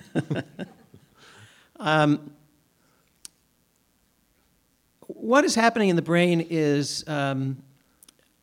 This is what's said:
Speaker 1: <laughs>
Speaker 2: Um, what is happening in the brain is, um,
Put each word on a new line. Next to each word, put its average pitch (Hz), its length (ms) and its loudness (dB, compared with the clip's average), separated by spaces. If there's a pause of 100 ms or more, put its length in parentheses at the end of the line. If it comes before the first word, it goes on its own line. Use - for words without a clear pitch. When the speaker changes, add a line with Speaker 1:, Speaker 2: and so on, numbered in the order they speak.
(140)
Speaker 1:
<laughs> - 400 -6 (1300)
Speaker 2:
Um, 151 500 2 (2750)
what 254 380 0
is 320 100 0
happening 226 340 2
in 175 80 4
the 160 60 2
brain 170 460 2
is, 147 600 -2
um, 135 540 -4 (800)